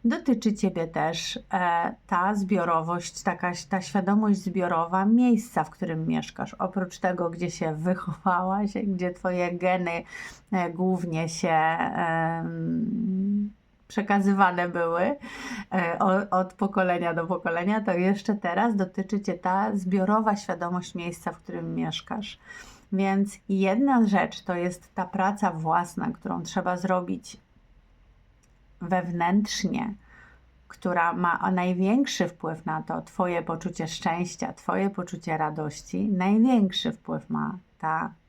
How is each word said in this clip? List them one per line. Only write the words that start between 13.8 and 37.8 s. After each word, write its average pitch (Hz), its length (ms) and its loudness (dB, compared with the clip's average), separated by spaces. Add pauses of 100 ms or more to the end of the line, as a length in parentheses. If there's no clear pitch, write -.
przekazywane 196 800 2
były, 170 480 0 (560)
e, 170 260 0
o-, 190 400 2
od 185 140 0
pokolenia 180 640 0
do 165 120 -2
pokolenia, 175 540 0
to 208 120 0
jeszcze 190 420 2
teraz 202 420 0
dotyczy 190 440 -2
cię 196 140 -4
ta 196 420 0
zbiorowa 202 600 2
świadomość 180 580 -4
miejsca, 170 380 -6
w 165 60 -16
którym 165 360 -8
mieszkasz. 165 640 -6 (540)
Więc 196 460 2 (100)
jedna 220 580 4
rzecz 185 380 2
to 180 100 -2
jest 180 400 -4
ta 180 120 -2
praca 190 440 0
własna, 165 640 -2
którą 175 300 -6
trzeba 180 340 -2
zrobić 180 640 -4 (1400)
wewnętrznie, 180 1120 0 (720)
która 170 440 0
ma 175 380 0
największy 185 800 2
wpływ 160 380 -8
na 156 160 -4
to 165 200 -6
twoje 175 400 -2
poczucie 165 460 -6
szczęścia, 175 640 -4
twoje 190 380 -2
poczucie 175 460 -6
radości, 156 720 -4
największy 214 840 4
wpływ 165 380 -8
ma 151 280 -4 (200)
ta 160 360 -2 (140)